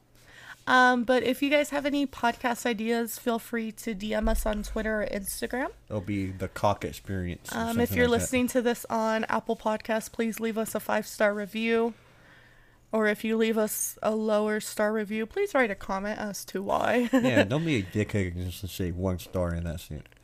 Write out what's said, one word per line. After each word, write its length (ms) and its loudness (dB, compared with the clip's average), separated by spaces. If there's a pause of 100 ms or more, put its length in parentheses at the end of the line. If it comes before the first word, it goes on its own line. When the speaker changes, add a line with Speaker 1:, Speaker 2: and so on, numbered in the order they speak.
(680)
Speaker 1:
Um, 360 6
but 180 4
if 180 0
you 80 2
guys 200 4
have 160 -2
any 200 2
podcast 600 -2
ideas, 520 -2
feel 220 -2
free 320 -6
to 220 -8
D 200 -6
M 140 2
us 180 2
on 180 -2
Twitter 380 -2
or 40 0
Instagram. 640 -4 (200)
Speaker 2:
It'll 120 -4
be 300 -2
the 180 -6
Cock 340 0
Experience 720 -6
or 40 -4
Speaker 1:
Um, 120 -2 (100)
if 80 4
Speaker 2:
something 100 -2
Speaker 1:
you're 120 4
Speaker 2:
like 100 4
that. 40 0
Speaker 1:
listening 260 0
to 120 0
this 280 -2
on 400 0
Apple 260 0
Podcasts, 560 -2
please 300 -2
leave 160 -2
us 180 -2
a 60 -4
five-star 520 0
review. 600 0 (960)
Or 160 2
if 160 2
you 140 2
leave 200 4
us 460 0
a 120 2
lower 440 2
star 340 0
review, 320 -2
please 280 -2
write 180 4
a 40 -4
comment 440 -4
as 260 -8
to 160 -6
why. 480 2
<laughs> 40 2
Speaker 2:
Yeah, 300 6
don't 220 0
be 120 2
a 60 0
dickhead 520 -2
and 140 -6
just 260 -10
say 160 -2
one 280 -2
star 320 -2
and 160 -4
that's 240 -8
it. 140 -10 (180)